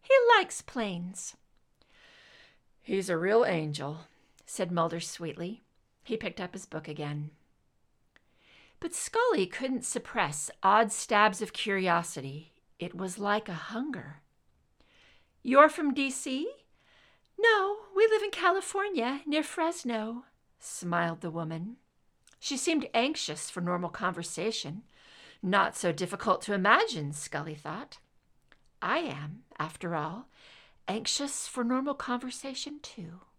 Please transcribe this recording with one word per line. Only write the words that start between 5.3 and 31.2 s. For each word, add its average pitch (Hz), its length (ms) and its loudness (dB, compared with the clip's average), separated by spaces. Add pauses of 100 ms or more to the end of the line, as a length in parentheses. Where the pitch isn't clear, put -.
He 220 140 -4
picked 208 240 -8
up 180 100 -6
his 190 140 -14
book 156 240 -8
again. 151 420 -6 (1500)
But 330 120 -4
Scully 427 540 2
couldn't 262 380 -4
suppress - 680 -4 (100)
odd 208 300 6
stabs 208 500 4
of 208 120 -6
curiosity. 170 1000 0 (280)
It 175 140 -8
was 185 240 -6
like 208 300 0
a 185 60 -6
hunger. 202 680 -8 (1200)
"You're 277 280 10
from 294 240 0
D 269 160 0
C?" 285 440 -4 (840)
"No, 415 480 4 (100)
we 427 120 8
live 427 140 4
in 403 100 -4
California, 359 920 0
near 302 180 0
Fresno," 240 840 -4 (340)
smiled 170 640 -2
the 180 100 -6
woman. 165 460 -6 (640)
She 277 180 -6
seemed 320 360 0
anxious 233 580 -2
for 180 100 -6
normal 175 300 -2
conversation. 180 920 -6 (600)
Not 190 320 2
so 175 160 0
difficult 185 520 0
to 208 100 -2
imagine, 202 600 4
Scully 151 420 -8
thought. 165 440 -10 (840)
I 247 180 0
am, 151 440 -8 (160)
after 165 360 -4
all, 160 320 -6 (600)
anxious - 600 -4